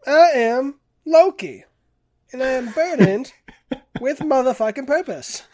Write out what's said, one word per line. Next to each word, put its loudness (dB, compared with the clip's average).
I 6
am -2
Loki. 2
And -10
I -4
am -6
burdened 0
with -4
motherfucking -2
purpose. -6